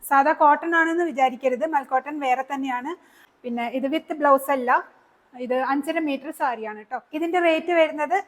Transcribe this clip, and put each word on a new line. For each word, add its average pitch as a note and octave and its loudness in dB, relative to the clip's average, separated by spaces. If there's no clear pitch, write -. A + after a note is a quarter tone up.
സാധാ C#4 4
കോട്ടൺ D4+ 4
ആണെന്ന് E4 0
വിചാരിക്കരുത്, B3+ 0
മൽക്കോട്ടൺ C4 -2
വേറെ B3+ 0
തന്നെയാണ്. C4+ -6
പിന്നെ A#3 -6
ഇത് C4 -4
with D#4+ -4
ബ്ലൗസ് C#4 4
അല്ല, B3+ -4
ഇത് B3 0
അഞ്ചര D4 -2
മീറ്റർ C4+ -6
സാരിയാണ് A3 -6
ട്ടോ. B3+ -6
ഇതിന്റെ E4+ 0
റേറ്റ് D#4+ 0
വരുന്നത് D4+ 0